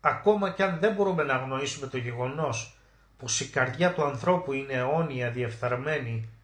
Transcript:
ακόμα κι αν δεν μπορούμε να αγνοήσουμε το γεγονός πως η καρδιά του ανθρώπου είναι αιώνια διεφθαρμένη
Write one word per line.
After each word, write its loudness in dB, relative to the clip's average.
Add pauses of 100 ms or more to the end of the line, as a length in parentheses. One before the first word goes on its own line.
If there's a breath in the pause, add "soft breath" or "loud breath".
ακόμα 4
κι 2
αν 2
δεν 4
μπορούμε 2
να 0
αγνοήσουμε -4
το -6
γεγονός -4 (400 soft breath)
πως -4
η -4
καρδιά 2
του 0
ανθρώπου 0
είναι -4
αιώνια 0
διεφθαρμένη -2 (140)